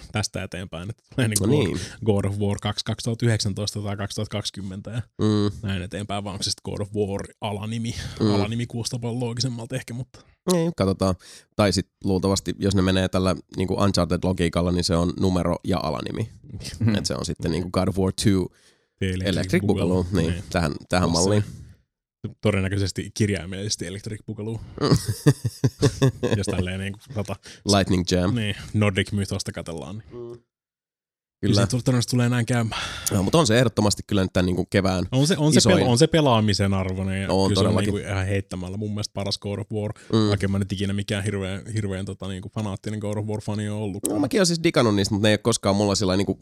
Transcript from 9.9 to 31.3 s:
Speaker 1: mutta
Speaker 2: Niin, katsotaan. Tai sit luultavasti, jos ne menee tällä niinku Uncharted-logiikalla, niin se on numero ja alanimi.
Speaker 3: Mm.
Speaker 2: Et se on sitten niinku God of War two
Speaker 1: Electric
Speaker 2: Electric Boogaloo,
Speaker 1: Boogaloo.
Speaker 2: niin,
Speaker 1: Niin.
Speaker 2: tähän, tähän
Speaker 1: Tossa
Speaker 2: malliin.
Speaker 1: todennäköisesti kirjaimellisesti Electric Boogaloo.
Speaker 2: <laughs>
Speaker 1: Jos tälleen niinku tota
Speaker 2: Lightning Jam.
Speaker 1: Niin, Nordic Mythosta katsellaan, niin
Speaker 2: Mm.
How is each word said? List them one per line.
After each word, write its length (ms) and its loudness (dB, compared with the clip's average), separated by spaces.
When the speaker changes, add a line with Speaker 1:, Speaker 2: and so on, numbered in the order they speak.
Speaker 1:
mutta 260 -10
Speaker 2:
Niin, 260 2
katsotaan. 380 2
Tai 180 4
sit 140 0
luultavasti, 560 0
jos 160 2
ne 60 4
menee 280 4
tällä 260 0
niinku 160 0
Uncharted-logiikalla, 960 2
niin 120 0
se 120 2
on 240 2
numero 440 2
ja 200 0
alanimi. 460 -4
Speaker 3:
Mm. 160 2
Speaker 2:
Et 100 -2
se 100 -2
on 100 -4
sitten 260 -4
niinku 180 -2
God 180 0
of 120 -2
War 140 2
two 240 4
Speaker 1:
Electric 260 -2
Speaker 2:
Electric 380 0
Boogaloo, 380 2
Speaker 1:
Boogaloo. 180 0
Speaker 2:
niin, 120 2
Speaker 1:
Niin. 160 -6
Speaker 2:
tähän, 220 0
tähän 200 2
Speaker 1:
Tossa 140 2
Speaker 2:
malliin. 200 4
Speaker 1:
todennäköisesti 720 -2
kirjaimellisesti 760 -2
Electric 380 -10
Boogaloo. 360 -8
Speaker 2:
<laughs> 1600 2
Speaker 1:
Jos 100 -2
tälleen 320 -2
niinku 200 -8
tota 220 -6
Speaker 2:
Lightning 360 2
Jam. 240 2
Speaker 1:
Niin, 200 -2
Nordic 380 2
Mythosta 400 -4
katsellaan, 460 -8
niin 140 -16
Speaker 2:
Mm. 200 -14